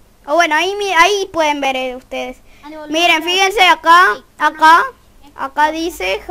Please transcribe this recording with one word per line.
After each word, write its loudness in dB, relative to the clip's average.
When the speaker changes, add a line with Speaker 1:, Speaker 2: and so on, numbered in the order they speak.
Speaker 1:
O -4
bueno, 0
ahí, -2
mi-, -6
ahí 2
pueden -2
ver, -4
eh, -8
ustedes. -14
Speaker 2:
Antibot -18
Speaker 1:
Miren, 0
Speaker 2:
Ultra, -4
Speaker 1:
fíjense 0
acá, 4
Speaker 2:
sí, -18
ah, 0
no, -10
Speaker 1:
acá, 4
Speaker 2:
eh, -20
Speaker 1:
acá -4
Speaker 2:
no. -2
Speaker 1:
dice -6